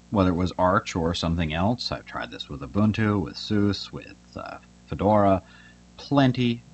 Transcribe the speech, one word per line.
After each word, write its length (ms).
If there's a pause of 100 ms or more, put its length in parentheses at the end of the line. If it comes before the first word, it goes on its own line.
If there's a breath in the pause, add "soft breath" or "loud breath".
(100)
whether 200
it 60
was 200
Arch 380
or 180
something 400
else, 380
I've 160
tried 240
this 180
with 120
Ubuntu, 600
with 160
suse, 560
with, 220 (220)
uh, 220 (280)
Fedora, 560 (540 loud breath)
plenty 680 (120)